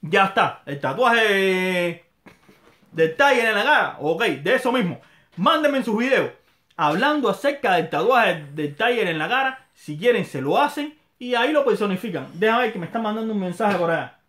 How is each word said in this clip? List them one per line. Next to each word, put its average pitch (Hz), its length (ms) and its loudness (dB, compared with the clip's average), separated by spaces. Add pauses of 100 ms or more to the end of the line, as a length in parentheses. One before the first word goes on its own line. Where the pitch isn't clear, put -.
Ya 190 240 2
está, - 380 0
el 143 160 -10
tatuaje 190 1200 0 (880)
del 160 240 2
Tiger 269 300 4
en 220 80 0
la 208 100 0
cara. 247 360 2
Ok, 160 240 0
de 160 300 0
eso 254 180 0
mismo. 190 280 -2 (360)
Mándenme 285 460 2
sus 214 140 -2
videos 233 340 2 (460)
hablando 226 520 0
acerca 208 460 -2
del 165 160 0
tatuaje 185 600 2
del 147 220 -6
Tiger 226 340 0
en 160 100 -2
la 156 100 -4
cara. 262 460 -2
Si 151 240 -12
quieren, 220 260 2
se - 160 -8
lo 147 180 2
hacen 294 400 -2 (200)
y 247 160 -4
ahí 247 180 2
lo 285 120 2
personifican. 190 680 -2
Déjame 220 280 2
ver 220 100 -2
que 208 60 -8
me 170 80 -8
están 226 160 -6
mandando 220 300 -4
un 208 80 -2
mensaje 185 360 -2
por 175 140 0
allá. 151 280 -4 (100)